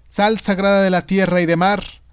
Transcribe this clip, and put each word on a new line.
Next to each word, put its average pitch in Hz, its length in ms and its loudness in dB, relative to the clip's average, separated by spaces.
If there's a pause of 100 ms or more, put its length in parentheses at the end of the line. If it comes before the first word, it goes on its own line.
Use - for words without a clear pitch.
"Sal 208 320 0
sagrada 196 420 0
de 190 100 2
la 175 160 -2
tierra 180 340 0
y 170 40 0
de 165 120 0
mar, 190 260 0 (300)